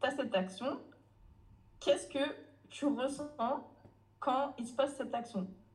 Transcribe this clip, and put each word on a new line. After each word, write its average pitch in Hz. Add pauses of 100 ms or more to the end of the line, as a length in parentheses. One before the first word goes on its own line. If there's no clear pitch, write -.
t'as -
cette 262
action, 233 (1000)
qu'est-ce 285
que 277 (460)
tu -
ressens 269 (520)
quand 277
il 233
se 247
passe 285
cette 240
action ? 202 (280)